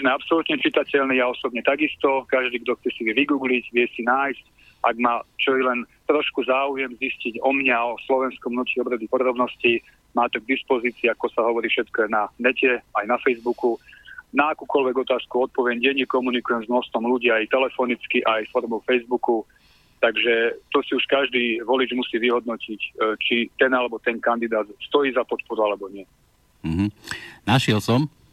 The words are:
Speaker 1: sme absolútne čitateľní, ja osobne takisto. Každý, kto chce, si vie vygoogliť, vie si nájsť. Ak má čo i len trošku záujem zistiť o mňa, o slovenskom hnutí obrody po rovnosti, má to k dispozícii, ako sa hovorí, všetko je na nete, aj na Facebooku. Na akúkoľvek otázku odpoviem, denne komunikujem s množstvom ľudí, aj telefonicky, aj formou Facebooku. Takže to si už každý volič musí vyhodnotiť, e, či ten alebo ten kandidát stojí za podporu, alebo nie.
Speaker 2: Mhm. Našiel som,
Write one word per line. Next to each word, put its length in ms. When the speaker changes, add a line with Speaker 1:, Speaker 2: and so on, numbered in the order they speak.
Speaker 1:
sme 80
absolútne 480
čitateľní, 640
ja 80
osobne 340
takisto. 640
Každý, 380
kto 160
chce, 100
si 140
vie 80
vygoogliť, 480
vie 220
si 100
nájsť. 400
Ak 140
má 240
čo 140
i 80
len 240
trošku 340
záujem 540
zistiť 420
o 140
mňa, 240
o 160
slovenskom 540
hnutí 240
obrody 240
po 160
rovnosti, 560
má 160
to 140
k 160
dispozícii, 500
ako 240
sa 140
hovorí, 260
všetko 320
je 60
na 260
nete, 460
aj 80
na 160
Facebooku. 560
Na 240
akúkoľvek 480
otázku 400
odpoviem, 400
denne 240
komunikujem 560
s 80
množstvom 320
ľudí, 240
aj 240
telefonicky, 720
aj 240
formou 400
Facebooku. 560
Takže 560
to 100
si 140
už 80
každý 580
volič 300
musí 240
vyhodnotiť, 640
e, 100
či 400
ten 160
alebo 240
ten 180
kandidát 460
stojí 240
za 160
podporu, 400
alebo 240
nie. 160
Speaker 2:
Mhm. 240
Našiel 400
som, 240